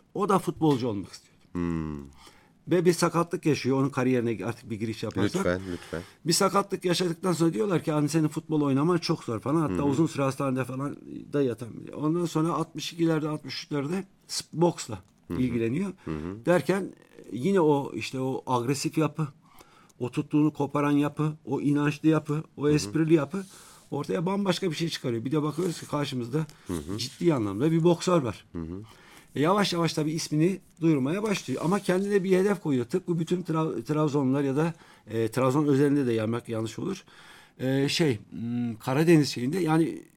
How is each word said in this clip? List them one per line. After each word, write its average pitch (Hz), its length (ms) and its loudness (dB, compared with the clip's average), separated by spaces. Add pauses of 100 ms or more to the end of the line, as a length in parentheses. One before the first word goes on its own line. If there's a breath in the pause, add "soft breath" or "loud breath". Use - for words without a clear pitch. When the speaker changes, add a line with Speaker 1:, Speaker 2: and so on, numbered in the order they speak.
(140)
Speaker 1:
O 190 160 -2
da 196 100 4
futbolcu 151 480 0
olmak 101 240 -6
istiyordu. - 200 -20 (200)
Speaker 2:
Hmm. 82 460 -4 (680 loud breath)
Speaker 1:
Ve 165 180 2
bir 180 80 4
sakatlık 170 520 -2
yaşıyor. 135 340 2
Onun 135 100 2
kariyerine 120 560 0
artık 113 240 -8
bir 113 100 -6
giriş 110 240 -6
yaparsak. 107 320 -2 (100)
Speaker 2:
Lütfen, 90 160 0 (120)
lütfen. 82 280 -8 (240 loud breath)
Speaker 1:
Bir 160 80 0
sakatlık 196 520 0
yaşadıktan 180 480 0
sonra 165 200 2
diyorlar 202 300 0
ki, 165 80 -2
"Hani 151 180 2
senin 156 180 2
futbol 156 340 -2
oynaman 143 360 2
çok 165 260 -2
zor" 113 160 -4
falan. 147 220 0
Hatta 147 120 0
Speaker 2:
Hı 90 80 0
hı. - 40 0
Speaker 1:
uzun 147 220 2
süre 139 160 -2
hastanede 131 420 -2
falan 131 320 -8 (360)
da 143 80 2
yatan 113 280 -2 (100)
biri. - 160 -14
Ondan 160 300 0
sonra 156 280 0
altmış 156 400 -6
ikilerde, 160 360 0
altmış 151 340 -8
üçlerde 151 400 -4 (240)
s-, - 260 -8
boksla 156 460 0 (280)
Speaker 2:
Hı - 60 -6
hı. 87 80 -2
Speaker 1:
ilgileniyor. 123 500 -2 (140)
Speaker 2:
Hı 80 60 -6
hı. 90 340 -8
Speaker 1:
Derken 180 480 0 (380)
yine 180 300 2
o 147 340 2
işte 113 240 -6
o 131 280 -4
agresif 127 500 0
yapı, 151 300 0 (720 soft breath)
o 123 120 -4
tuttuğunu 151 420 2
koparan 143 380 0
yapı, 147 420 0 (120)
o 131 160 -2
inançlı 147 480 2
yapı, 151 340 0 (140)
o 135 60 -6
Speaker 2:
Hı 143 60 2
hı. - 40 6
Speaker 1:
esprili 151 400 2
yapı 160 300 0 (480 loud breath)
ortaya 160 340 -4
bambaşka 196 460 0
bir 147 40 -6
şey 165 140 -2
çıkarıyor. 117 360 -4
Bir 131 60 -2
de 151 120 2
bakıyoruz 156 360 -2
ki - 80 -14
karşımızda 135 580 -4 (220 loud breath)
Speaker 2:
Hı 92 60 -4
hı. 82 240 -6
Speaker 1:
ciddi 135 360 0
anlamda 113 380 0
bir 165 120 2
boksör 175 380 4
var. 113 300 -6
Speaker 2:
Hı 87 80 -10
hı. 85 220 -8 (540 loud breath)
Speaker 1:
E, 127 60 0
yavaş 190 320 2
yavaş 170 200 0
tabii 151 180 -2
ismini 160 480 0 (220)
duyurmaya 160 420 2
başlıyor. 196 420 -2
Ama 131 140 2
kendine 196 440 2
bir 185 140 4
hedef 190 240 2
koyuyor. 131 240 0
Tıpkı 180 340 -2
bütün 175 240 -2
Tra-, 160 400 -2
Trabzonlular 143 600 2
ya 135 120 0
da, 165 180 2 (340 loud breath)
e, 113 240 0
Trabzon 135 360 2
özelinde 143 380 4
de 120 80 2
yapmak 113 360 -2
yanlış 110 300 -4
olur. 190 240 -6 (560 loud breath)
E, 135 300 0
şey, 143 300 2 (100)
hmm, 120 460 -4
Karadeniz 147 540 4
şeyinde 135 300 -2
yani 156 440 2 (140)